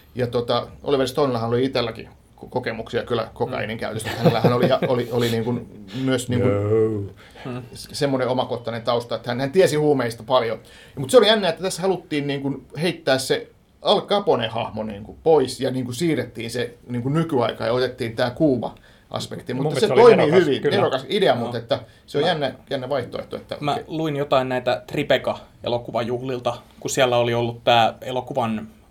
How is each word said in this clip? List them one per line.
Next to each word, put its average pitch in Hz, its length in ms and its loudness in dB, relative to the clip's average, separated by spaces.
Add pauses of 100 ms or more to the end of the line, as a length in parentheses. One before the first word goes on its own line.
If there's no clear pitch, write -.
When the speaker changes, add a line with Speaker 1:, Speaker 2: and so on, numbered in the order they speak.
(160)
Speaker 1:
ja 120 120 0
tota, 120 400 -2 (160)
Oliver 135 240 2
Stonellahan 123 420 0
oli 120 160 2
itselläkin 120 400 -4 (320)
ko-, - 120 -18
kokemuksia 113 540 -4
kyllä 113 300 -2
kokainin 113 440 -4
käytöstä. 107 400 -6
Hänellähän 120 360 4
oli, 123 160 4
ja 127 180 4
oli, 120 240 0
oli 120 180 2
niinku 117 300 -2 (440)
myös 131 260 0
niinku 123 180 2
Speaker 2:
No. 104 1040 -2
Speaker 3:
Hmm. 123 100 -10 (120)
Speaker 1:
s-, - 180 -16
semmoinen 131 360 0
omakohtainen 117 540 -2
tausta, 120 340 -2
että 113 160 -6
hän, 120 80 -4
hän 135 120 -4
tiesi 165 240 4
huumeista 131 480 2
paljon. 117 360 2 (360)
Ja, - 40 -10
mut - 100 -6
se 254 80 6
oli 208 100 8
jännä, 208 220 4
että 160 140 -4
tässä 180 180 -4
haluttiin 156 460 -2
niinku 135 360 -4 (180)
heittää 165 360 0
se 127 300 -2 (340)
Al 180 200 2
Capone-hahmo 117 840 -2
niinku 107 400 -12
pois 143 380 4
ja 127 100 -2
niinku 123 220 -6
siirrettiin 120 580 -4
se 120 220 -6 (140)
niinku 120 220 -4
nykyaikaan 139 580 0
ja 113 60 0
otettiin 127 420 -4
tää 123 140 0
Kuuba-aspekti. - 1200 -4
Speaker 2:
Mun 131 100 -4
Speaker 1:
Mutta 151 120 -2
Speaker 2:
mielestä 214 120 2
Speaker 1:
se - 0 -
Speaker 2:
se - 60 0
oli 214 80 10
Speaker 1:
toimii 214 240 10
Speaker 2:
nerokas, 170 200 4
Speaker 1:
hyvin, 123 160 0
Speaker 2:
kyllä. - 140 0
Speaker 1:
nerokas 151 340 0
idea, 185 240 2
Speaker 3:
Joo. 117 60 -2
Speaker 1:
mutta 117 180 -6
että - 220 -2 (260)
se - 120 -6
on 147 60 2
Speaker 3:
Mä 160 60 2
Speaker 1:
jännä, 147 240 -2 (160)
jännä 131 200 -4
vaihtoehto. - 460 -6
Että - 240 -10
Speaker 3:
Mä 147 120 -2
Speaker 1:
okei. - 160 -4
Speaker 3:
luin 156 280 -4
jotain 139 340 2
näitä 123 380 -2
Tribeca-elokuvajuhlilta, 120 1700 -4 (260)
kun - 120 -8
siellä 123 260 4
oli 120 160 4
ollut 120 300 -2
tää 117 380 6
elokuvan 123 640 -4 (240)